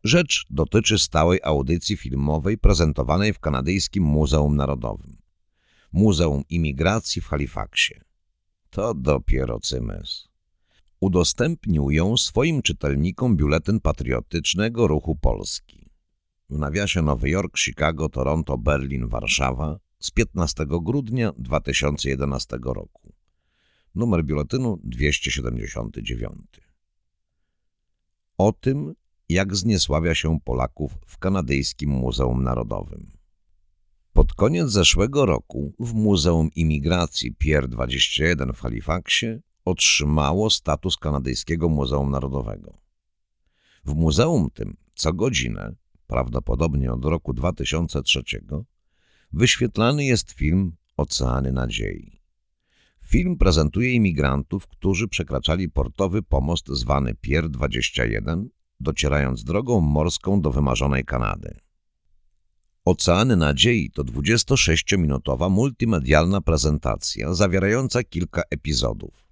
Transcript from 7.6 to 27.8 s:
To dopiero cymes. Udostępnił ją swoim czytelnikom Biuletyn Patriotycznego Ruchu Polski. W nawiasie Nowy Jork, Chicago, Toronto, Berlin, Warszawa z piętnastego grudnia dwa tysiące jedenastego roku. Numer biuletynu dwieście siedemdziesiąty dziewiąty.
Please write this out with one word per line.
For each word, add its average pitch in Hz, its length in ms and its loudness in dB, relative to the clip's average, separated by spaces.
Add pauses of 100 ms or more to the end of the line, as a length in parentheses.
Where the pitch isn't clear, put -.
To 107 240 -2
dopiero 65 680 0
cymes. 53 680 -8 (720)
Udostępnił 90 920 2
ją 92 260 2
swoim 147 440 0
czytelnikom 80 760 0
Biuletyn 78 420 2
Patriotycznego 87 1080 0
Ruchu 76 280 0
Polski. - 760 -4 (600)
W 73 80 -4
nawiasie 82 440 0
Nowy 69 280 2
Jork, 90 280 -2
Chicago, 76 520 -2
Toronto, 69 480 -2
Berlin, 67 500 -2
Warszawa 64 720 -4 (200)
z - 120 -8
piętnastego 85 720 -2
grudnia 113 560 -2
dwa 64 220 -4
tysiące 69 500 -2
jedenastego 65 640 -4
roku. - 400 -14 (840)
Numer 92 300 2
biuletynu 87 580 -2
dwieście 64 480 -2
siedemdziesiąty 58 720 -6
dziewiąty. - 580 -10 (1800)